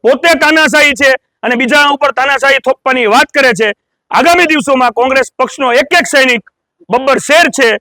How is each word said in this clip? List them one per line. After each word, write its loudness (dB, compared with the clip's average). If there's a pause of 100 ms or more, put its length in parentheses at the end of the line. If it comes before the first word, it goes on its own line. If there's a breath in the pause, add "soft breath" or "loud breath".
પોતે 0
તાનાશાહી 2
છે 0 (320)
અને -2
બીજા 0
ઉપર 0
તાનાશાહી -2
થોપવાની -2
વાત 0
કરે 0
છે. -2 (420)
આગામી 2
દિવસોમાં 0
કોંગ્રેસ -2
પક્ષનો -4
એક 0
એક -4
સૈનિક -2 (380)
બબ્બર 0
શેર 2
છે 0 (120)